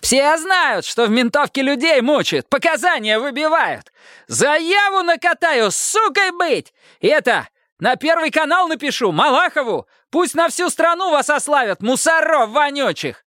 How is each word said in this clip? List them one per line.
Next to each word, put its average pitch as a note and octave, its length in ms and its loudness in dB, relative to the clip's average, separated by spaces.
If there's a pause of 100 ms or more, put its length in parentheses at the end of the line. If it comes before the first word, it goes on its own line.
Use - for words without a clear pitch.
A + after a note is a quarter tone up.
Все C#4 380 2
знают, D#4+ 460 0
что - 220 -2
в G#3+ 40 0
ментовке B3+ 520 0
людей C#4 380 2
мучают, A3+ 480 0
показания C#4 720 0
выбивают. C4+ 720 -2 (340)
Заяву E4+ 760 0
накатаю, E4 680 0
сукой G4+ 600 0
быть! E4+ 420 -2 (280)
И - 80 0
это, A#3+ 400 0 (300)
на A#3+ 180 0
Первый D#4+ 340 0
канал D#4+ 380 0
напишу, C4+ 440 -4
Малахову! B3+ 760 0 (240)
Пусть E4 240 -2
на E4 140 0
всю C#4 220 -2
страну E4+ 400 0
вас D4 200 0
ославят, C#4 520 0
мусоров D4+ 680 0
вонючих! C4 800 -2